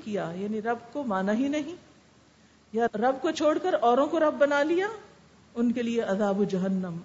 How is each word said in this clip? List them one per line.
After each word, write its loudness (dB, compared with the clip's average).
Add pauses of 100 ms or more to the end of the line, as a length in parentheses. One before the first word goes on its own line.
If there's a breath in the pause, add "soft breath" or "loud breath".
کیا، -4
یعنی -4
رب -4
کو -6
مانا 0
ہی 2
نہیں -4 (960 soft breath)
یا 2
رب 0
کو 0
چھوڑ 2
کر 0
اوروں 4
کو 0
رب 2
بنا 4
لیا، 0 (680)
ان 0
کے -2
لیے -2
عذاب 0
جہنم، -2